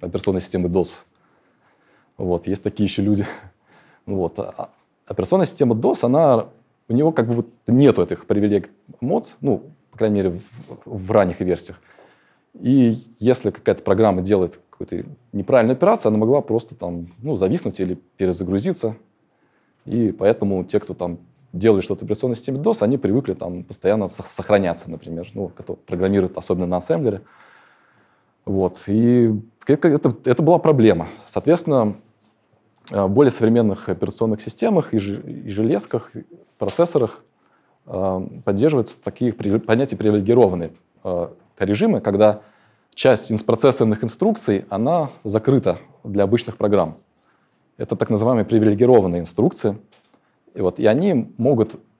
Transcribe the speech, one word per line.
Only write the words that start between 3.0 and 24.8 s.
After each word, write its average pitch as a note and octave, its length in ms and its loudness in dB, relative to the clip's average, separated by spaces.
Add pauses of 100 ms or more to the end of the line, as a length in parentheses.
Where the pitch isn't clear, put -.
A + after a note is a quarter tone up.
люди. G2+ 280 0
<laughs> - 60 -14 (680)
Вот. F#2+ 320 -6
А, - 180 -8
а - 140 -12 (360)
операционная F3+ 400 0
система A#2+ 280 0
дос, A#2+ 300 0
она, B2+ 440 4 (400)
у A#2 40 -4
него D3+ 180 2
как C#3 160 0
бы A#2+ 100 0
вот A#2 120 -4 (180)
нету A#2+ 360 4
этих - 240 -4
привилегий G2+ 440 0 (300)
моц, C3+ 400 -4
ну, C3+ 220 -2 (280)
по - 60 -20
крайней G#2+ 200 0
мере, F#2+ 140 0
в, - 760 -14
в G2 40 -6
ранних G2 300 2
версиях. F2+ 400 -4 (720)
И A#2+ 500 2 (160)
если A2 320 0
какая-то - 320 -2
программа G2 380 2
делает F#2 400 0 (100)
какую-то - 380 -12 (240)
неправильную A#2 440 0
операцию, F#3 340 2
она G#2+ 80 0
могла B2 240 2
просто A#2 320 -6
там, F2 340 -10 (140)
ну, C#3+ 140 -6
зависнуть G2 440 -2
или F2+ 180 -4 (180)
перезагрузиться. G2 800 -4 (880)
И A2+ 260 -2
поэтому G2 520 0
те, G2+ 160 -2
кто - 140 -12
там F2 240 -8 (340)
делает G2 320 4
что-то - 160 -6
в F2+ 40 -12
операционной A2+ 320 -4
системе C3+ 220 -8
дос, G#3 240 -2
они B2 160 0
привыкли G#2 360 0
там F2+ 300 -10
постоянно G2+ 440 -2
сох-, - 180 -14
сохраняться, F#2 640 0